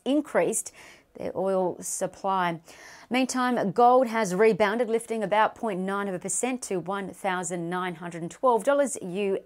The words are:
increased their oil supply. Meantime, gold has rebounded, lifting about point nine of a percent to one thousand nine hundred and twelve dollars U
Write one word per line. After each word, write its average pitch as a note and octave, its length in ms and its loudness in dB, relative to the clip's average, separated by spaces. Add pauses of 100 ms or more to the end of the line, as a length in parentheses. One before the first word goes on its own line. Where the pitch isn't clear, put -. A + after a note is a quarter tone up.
increased - 640 0 (460)
their - 180 -8
oil F#3 460 0
supply. F#3 800 -2 (500)
Meantime, B3 640 0
gold B3 340 6
has A3 300 -2
rebounded, A3 520 4
lifting A3+ 360 -2
about G#3 320 2
point G#3 240 -4
nine G3 280 -2
of G3 60 -6
a F3 60 -6
percent B3 420 -4
to F#3+ 180 -4
one F#3 320 -6
thousand F3+ 600 -4
nine F3+ 240 -4
hundred F3 260 -10
and E3+ 80 -6
twelve B3 340 2
dollars C#4+ 380 2
U F#3+ 440 -2